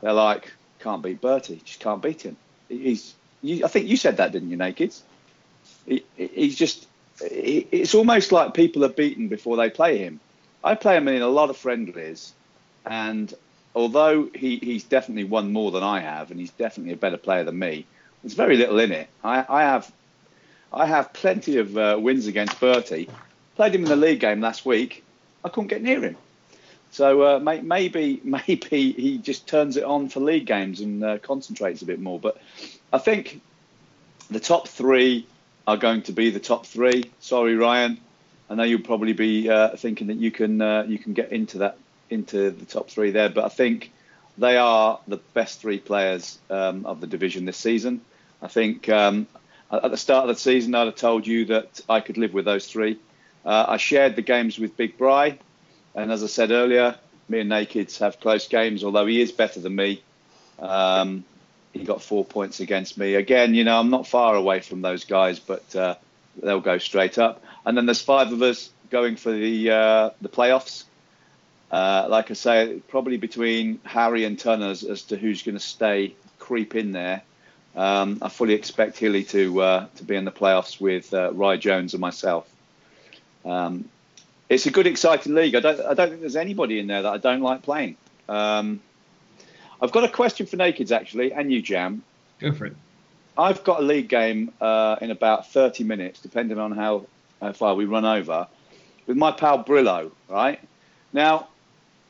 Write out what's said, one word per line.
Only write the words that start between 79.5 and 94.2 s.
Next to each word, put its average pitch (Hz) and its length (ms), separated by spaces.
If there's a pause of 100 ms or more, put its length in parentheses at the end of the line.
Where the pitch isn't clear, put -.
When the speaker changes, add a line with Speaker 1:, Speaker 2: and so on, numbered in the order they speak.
Speaker 1:
uh, 92 240 (120)
to - 60
be 101 120
in 95 100
the - 60
playoffs 95 480
with, 92 340
uh, 90 200
Rye 95 240
Jones 92 360
and 92 80
myself. 87 480 (960)
Um, 90 440 (600)
it's 127 160
a 143 60
good, 185 160
exciting 156 480
league. 156 200
I 120 40
don't, 151 220
I 143 120
don't 175 160
think 165 120
there's 147 140
anybody 160 440
in 101 80
there 101 140
that 101 120
I 107 40
don't 127 240
like 131 220
playing. 143 340 (320)
Um, 107 500 (1000)
I've 123 100
got 233 140
a 220 40
question 233 360
for - 120
Nakeds, 156 340
actually, 120 420
and 143 180
you, 117 100
Jam. 95 400 (380)
Speaker 2:
Go 147 140
for 104 120
it. - 100 (640)
Speaker 1:
I've 190 260
got 170 180
a - 20
league 139 260
game, 113 500